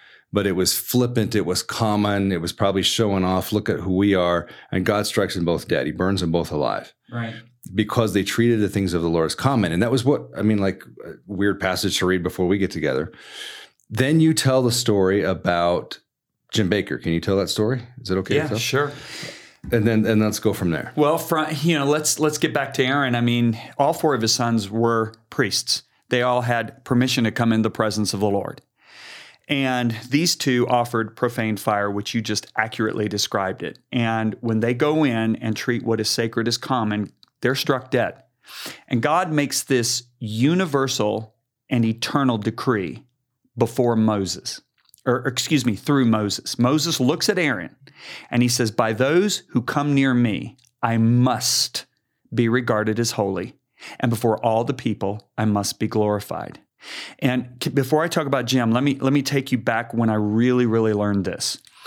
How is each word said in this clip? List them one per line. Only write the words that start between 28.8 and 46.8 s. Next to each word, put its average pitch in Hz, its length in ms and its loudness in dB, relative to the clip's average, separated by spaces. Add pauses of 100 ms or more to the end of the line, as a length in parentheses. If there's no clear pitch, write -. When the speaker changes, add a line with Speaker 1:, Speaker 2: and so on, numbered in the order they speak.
Speaker 2:
And 127 420 0 (180)
these 160 280 0
two 123 320 2
offered 120 480 0
profane 113 400 -2
fire, 101 340 -2
which 104 240 -6
you 117 60 -2
just 107 260 -4 (100)
accurately 110 520 -2
described 98 560 -2
it. - 160 -10 (100)
And 113 500 -2
when 113 200 0
they 117 120 2
go 151 300 2
in 113 340 2
and 113 200 -4
treat 120 280 -4
what 113 160 0
is 107 80 -2
sacred 113 380 -2
as 117 120 -2
common, 110 540 -2 (300)
they're 123 140 2
struck 131 340 -2
dead. 104 320 -2 (640)
And 117 140 0
God 165 300 2
makes 143 320 -2
this 120 400 0 (160)
universal 127 1120 0 (340)
and 120 160 2
eternal 117 540 0
decree 101 640 -4 (540)
before 117 360 0
Moses, 107 680 -2 (420)
or 127 220 0
excuse 131 400 0
me, 107 100 2
through 139 300 0
Moses. 107 520 0
Moses 147 400 2